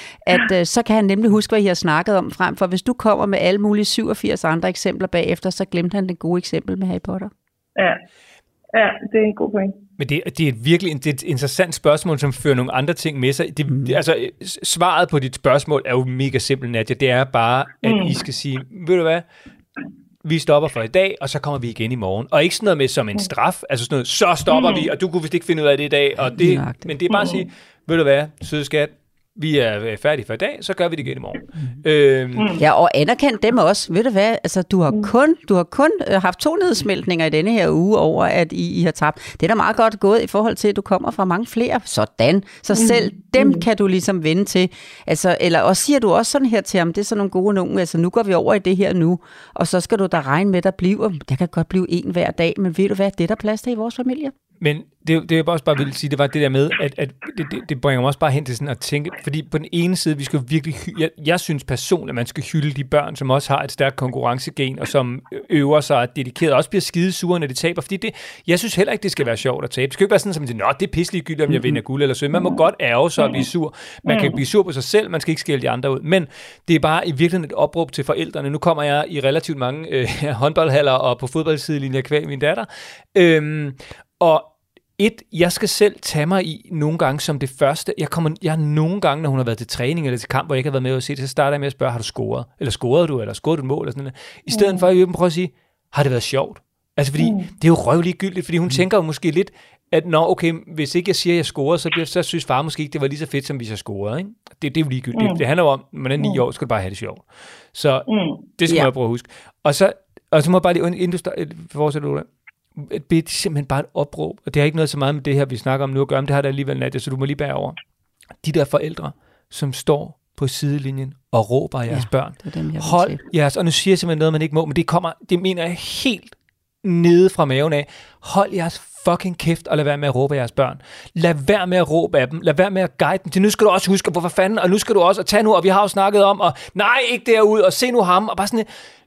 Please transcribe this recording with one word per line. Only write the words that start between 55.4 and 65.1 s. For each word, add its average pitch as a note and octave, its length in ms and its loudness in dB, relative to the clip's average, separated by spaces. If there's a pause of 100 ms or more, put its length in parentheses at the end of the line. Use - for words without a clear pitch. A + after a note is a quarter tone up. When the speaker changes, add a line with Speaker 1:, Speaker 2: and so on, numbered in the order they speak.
Speaker 3:
også E3+ 160 -2
bare D3+ 120 4
ville C#3 180 -4
sige, D3 160 -6
det C#3 80 -4
var C#3+ 80 4
det D3 160 0
der C#3 60 2
med, C3+ 220 2 (120)
at, C#3+ 160 -4
at C#3 120 -4 (280)
det, D#3 120 -4
det, - 180 -6
det C3+ 120 -6
bringer C3+ 200 0
mig B2 60 2
også C#3 120 -2
bare D3+ 120 2
hen C#3+ 140 -2
til B2+ 120 -6
sådan C#3+ 120 -6
at B2+ 100 -6
tænke, D3 320 -6 (120)
fordi D3+ 280 -6
på D#3 80 -2
den D#3 140 -6
ene F3 240 0
side, D3+ 200 -2
vi C#3 80 -8
skal C#3+ 140 -4
jo C3 100 -2
virkelig D#3 260 -2
hy-, - 260 -10
jeg, D#3+ 100 0 (160)
jeg F3 140 2
synes D3 240 -4
personligt, D#3 460 -2
at C#3 40 -8
man B2 120 -4
skal - 260 -10
hylde D3+ 180 0
de C#3 140 -6
børn, D3 320 0
som C3+ 140 -4
også B2+ 220 0
har C3+ 100 0
et C3+ 100 -8
stærkt C#3 240 -2
konkurrencegen, C3 800 -4
og C#3+ 100 -6
som B2+ 320 0 (300)